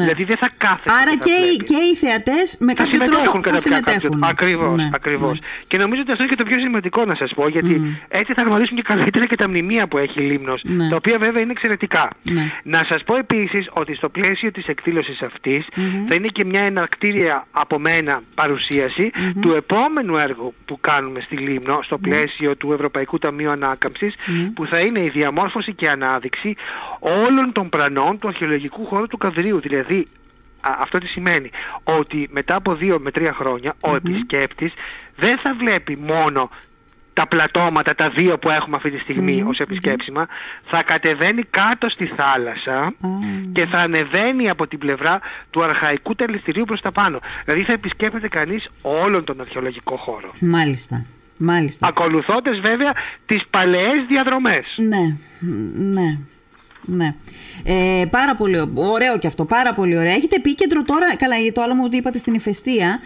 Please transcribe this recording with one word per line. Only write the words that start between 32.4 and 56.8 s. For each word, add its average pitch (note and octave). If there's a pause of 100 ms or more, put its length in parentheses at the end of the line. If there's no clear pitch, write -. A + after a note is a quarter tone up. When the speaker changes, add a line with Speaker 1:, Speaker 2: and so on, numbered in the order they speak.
Speaker 1:
από F#3+
δύο E3+
με C#3
τρία D#3
χρόνια B2+
ο D#3+
Speaker 2:
Μμμ. D3
Speaker 1:
επισκέπτης E3+ (440)
δεν A#3
θα C4+
βλέπει G3 (100)
μόνο D3+ (640)
τα D#3
πλατώματα, D#3+
τα -
δύο E3
που D#3+
έχουμε D3+
αυτή D3
τη C#3
στιγμή F#3
Speaker 2:
Μμμ. G#3
Speaker 1:
ως B3
επισκέψιμα, D#3+ (380)
θα E3
κατεβαίνει E3
κάτω A3+
στη F#3 (100)
θάλασσα C3
Speaker 2:
Α. D3 (600)
Speaker 1:
και F3+
θα F3
ανεβαίνει F3
από E3
την D3+
πλευρά C#3+ (300)
του E3
αρχαϊκού D3+
τελεστηρίου G#3
προς G#3+
τα G3
πάνω. F3+ (260)
Δηλαδή D#3+
θα A#3+
επισκέπτεται G#3+
κανείς F3 (140)
όλον E3+
τον C3+
αρχαιολογικό B2+
χώρο. - (120)
Speaker 2:
Μάλιστα, D3 (320)
μάλιστα. E3+
Speaker 1:
Ακολουθώντας G3
βέβαια A#3+ (340)
τις G#3+
παλαιές F#3+
διαδρομές. B3+
Speaker 2:
Ναι, G3 (640)
ναι, F3+ (640)